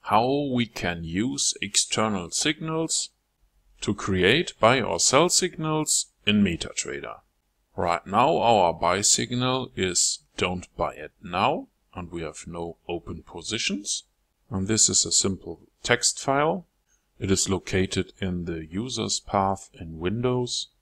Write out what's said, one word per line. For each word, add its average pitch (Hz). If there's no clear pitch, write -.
how 131
we 120
can 87
use 107
external 101
signals 160
to 104
create 101
buy 117
or 92
sell 160
signals 156
in 104
MetaTrader. 71
Right 87
now 123
our 98
buy 87
signal 127
is -
"Don't 90
buy 78
it 76
now," 123
and 87
we 85
have 76
no 85
open 85
positions. -
And 95
this 107
is -
a 85
simple 87
text -
file. 151
It 101
is 92
located 95
in 90
the 82
user's 107
path 98
in 80
Windows. 120